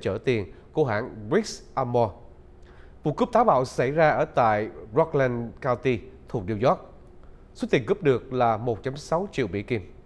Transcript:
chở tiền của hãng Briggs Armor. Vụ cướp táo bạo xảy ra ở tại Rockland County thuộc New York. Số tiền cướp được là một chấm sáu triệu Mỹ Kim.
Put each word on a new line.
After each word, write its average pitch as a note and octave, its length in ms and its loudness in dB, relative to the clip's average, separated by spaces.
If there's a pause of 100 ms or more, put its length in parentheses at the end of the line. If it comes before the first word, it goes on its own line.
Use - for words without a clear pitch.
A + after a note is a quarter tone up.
chở G2+ 240 -2
tiền A2 260 0 (220)
của D#3 120 2
hãng G#2+ 440 -4
Briggs G3+ 320 0 (120)
Armor. A#2+ 360 2 (960)
Vụ D3+ 100 0
cướp A#3 180 0
táo A3+ 120 4
bạo C#3+ 220 4
xảy B2+ 260 -2
ra D#3 180 4
ở C3 160 2
tại A2 440 2 (260)
Rockland C3 540 0 (120)
County B2 380 -2 (300)
thuộc A2+ 180 -6
New A2 220 2
York. F#3+ 100 2 (760)
Số B3 160 -6
tiền C3+ 140 2
cướp - 180 -2
được C3 300 0
là A#2 240 2
một A#2 260 -4
chấm C3 140 -6
sáu E3+ 340 -4
triệu B2 160 -2
Mỹ G2+ 160 -4
Kim. G2+ 280 -6 (140)